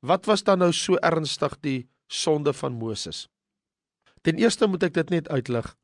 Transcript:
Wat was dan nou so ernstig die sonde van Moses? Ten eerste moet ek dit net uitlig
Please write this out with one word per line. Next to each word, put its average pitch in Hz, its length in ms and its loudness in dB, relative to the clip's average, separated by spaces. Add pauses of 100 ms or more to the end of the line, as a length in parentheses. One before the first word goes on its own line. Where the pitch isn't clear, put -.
Wat 180 240 0
was 214 180 2
dan 190 160 4
nou 175 120 4
so 185 240 2
ernstig 160 640 0
die 131 280 -4 (180)
sonde 147 460 0
van 135 200 -6
Moses? 113 540 -8 (920)
Ten 165 160 0
eerste 220 300 2
moet 185 160 0
ek 180 100 0
dit 160 160 0
net 170 200 -2
uitlig 123 540 -4